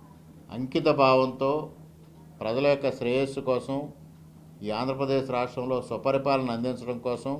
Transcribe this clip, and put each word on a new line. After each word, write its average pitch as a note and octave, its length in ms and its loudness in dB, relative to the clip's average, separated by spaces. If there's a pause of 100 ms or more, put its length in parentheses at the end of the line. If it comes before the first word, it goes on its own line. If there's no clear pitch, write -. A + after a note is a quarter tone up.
(500)
అంకిత C3 380 0 (120)
భావంతో, C3 500 4 (880)
ప్రజల A#2+ 260 0
యొక్క C#3 320 2
శ్రేయస్సు C3+ 500 0
కోసం, B2+ 280 -2 (880)
ఈ G#2 60 -6 (100)
ఆంధ్రప్రదేశ్ C3+ 520 0
రాష్ట్రంలో B2 520 -2
సుపరిపాలన C3+ 720 0
అందించడం A#2+ 420 -4
కోసం B2 420 -4